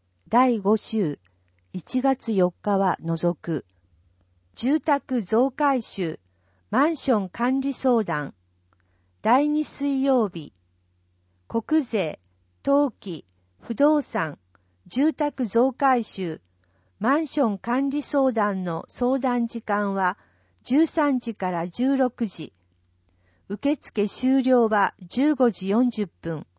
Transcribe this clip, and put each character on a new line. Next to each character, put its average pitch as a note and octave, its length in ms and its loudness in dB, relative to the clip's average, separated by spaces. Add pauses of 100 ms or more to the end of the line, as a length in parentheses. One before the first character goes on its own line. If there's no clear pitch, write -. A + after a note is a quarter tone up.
(280)
第 A#3+ 320 4
五 G3+ 160 2
週。 F#3 420 -2 (540)
一 B3 280 -6
月 B3+ 320 0
四 F3+ 200 2 (100)
日 G3+ 160 0
は F#3+ 220 2
除 E3 340 -2
く。 - 300 -6 (880)
住 C#4 240 0
宅 C#4 420 -2
増 A#3 300 2
改 C4+ 320 0
修。 - 380 -6 (500)
マ B3 140 2
ン E4 120 0
シ - 160 0
ョ G#3+ 80 4
ン F#3 80 -6
管 C4 320 -2
理 C#4 120 -2
相 A#3+ 320 2
談。 D3+ 300 -4 (840)
第 C4+ 280 4
二 D4+ 160 0
水 C#4 360 -2
曜 B3+ 280 2
日。 D#3+ 240 -12 (960)
国 C#4+ 340 0
税、 G3 380 -4 (440)
登 C#4 360 2
記、 E3+ 240 -10 (360)
不 - 140 -8
動 D4 260 4
産、 E3 380 -4 (480)
住 C#4 260 0
宅 C#4+ 320 -2
増 A#3+ 280 2
改 C4 320 0
修、 F3 360 -8 (600)
マ B3+ 160 0
ン D#4+ 100 -2
シ D4 160 -2
ョ A3+ 60 4
ン G3 100 -2
管 C4+ 320 -2
理 C#4+ 120 -4
相 C4+ 280 0
談 G3+ 320 0
の E3+ 260 -4
相 B3+ 300 0
談 A#3+ 300 0
時 A#3 120 -10
間 G3+ 340 -2
は F#3+ 220 0 (460)
十 D4+ 240 2
三 D4 320 0
時 A#3 160 -8
か F#3 160 -4
ら F3 180 -4
十 C4 280 0
六 B3+ 300 0
時。 - 260 -12 (960)
受 C#4 260 0
付 - 340 -2
終 C4 340 2
了 A#3+ 260 4
は G#3 320 2
十 C4 340 0
五 B3 160 4
時 F#3+ 180 -6
四 A#3 220 2
十 G#3 160 -4
分。 - 400 -10 (120)